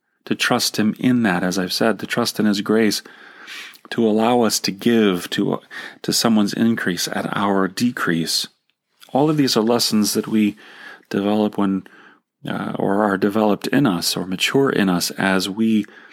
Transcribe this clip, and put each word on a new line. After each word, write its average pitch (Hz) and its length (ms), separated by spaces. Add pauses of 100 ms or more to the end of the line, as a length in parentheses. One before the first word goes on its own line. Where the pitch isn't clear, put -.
(260)
to 107 100
trust - 420
him 107 220
in 123 240
that, 90 200
as 92 140
I've 90 160
said, 110 260
to 117 60
trust - 340
in 107 60
his 104 160
grace, 107 400 (880)
to 117 160
allow 113 360
us 107 180
to - 120
give 101 600
to, 98 280 (440)
to - 100
someone's 107 400
increase 113 540
at - 280
our 98 320
decrease. 104 800 (640)
All 147 180
of 151 80
these 127 200
are 110 40
lessons 110 520
that 107 140
we 107 280 (540)
develop 104 480
when, 98 300 (600)
uh, - 280
or 98 280
are 98 140
developed 104 500
in 139 200
us 87 280
or 92 120
mature 131 420
in 98 200
us 87 220
as 95 380
we 110 360 (280)